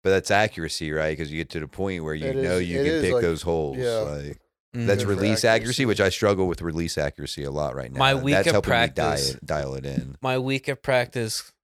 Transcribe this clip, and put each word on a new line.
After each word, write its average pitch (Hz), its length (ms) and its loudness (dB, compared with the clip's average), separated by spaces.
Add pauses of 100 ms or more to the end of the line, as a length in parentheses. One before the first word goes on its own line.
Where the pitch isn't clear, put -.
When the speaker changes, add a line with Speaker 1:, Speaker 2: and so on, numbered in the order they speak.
Speaker 1:
But 95 80 4
that's 95 200 2
accuracy, 85 640 2
right? 78 240 0
'Cause 76 140 -6
you 78 60 -8
get 80 140 -6
to 82 100 -6
the 76 80 -8
point 92 360 -4
where 78 100 -4
you 78 120 -6
Speaker 2:
It 135 100 -2
Speaker 1:
know 90 220 0
Speaker 2:
is, 90 100 0
Speaker 1:
you 107 120 0
Speaker 2:
it 139 40 2
Speaker 1:
can 151 100 2
Speaker 2:
is, 156 100 0
Speaker 1:
pick 110 100 2
Speaker 2:
like, 120 80 2
Speaker 1:
those 82 200 0
holes, 80 360 -2
Speaker 2:
yeah. 117 200 -2
Speaker 1:
like, 73 400 -6 (340)
Speaker 3:
Mm-hmm. 120 140 -4
Speaker 1:
that's 101 180 2
Speaker 2:
Good 98 120 0
for 92 40 -4
Speaker 1:
release 110 240 2
accuracy, 117 40 6
Speaker 2:
accuracy. 117 380 2
Speaker 1:
which 98 140 0
I 95 100 6
struggle 98 360 2
with 85 160 -4
release 82 340 -4
accuracy 71 460 -4
a 69 80 -4
lot 71 240 -4
right 65 180 -8
Speaker 3:
My 135 200 2
Speaker 1:
now. 135 80 0
Speaker 3:
week 139 140 2
Speaker 1:
That's 196 120 4
Speaker 3:
of 165 60 4
Speaker 1:
helping - 180 2
me - 60 4
Speaker 3:
practice 76 560 0
Speaker 1:
dial, 62 120 -10
dial 71 300 -2
it 67 100 -8
in. 67 380 -6
Speaker 3:
My 131 160 0
week 131 300 -2
of 135 120 -6
practice 123 720 0 (140)